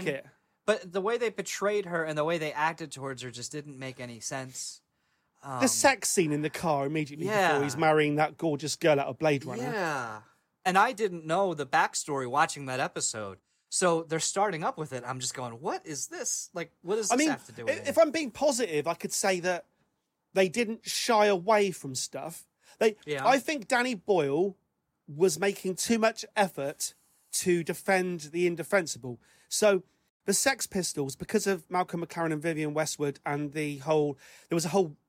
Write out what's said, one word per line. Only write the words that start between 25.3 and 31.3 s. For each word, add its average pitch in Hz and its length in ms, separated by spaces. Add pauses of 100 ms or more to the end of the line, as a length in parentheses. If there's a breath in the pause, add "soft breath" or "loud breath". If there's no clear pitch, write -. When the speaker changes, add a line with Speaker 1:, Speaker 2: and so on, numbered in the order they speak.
Speaker 2:
making 190 360
too 233 240
much 220 260 (100)
effort 156 580 (400)
to 175 300
defend 180 560 (140)
the 175 140
indefensible. 156 720 (300 soft breath)
So 202 340 (420)
the 196 80
Sex 262 340
Pistols, 151 480
because 202 320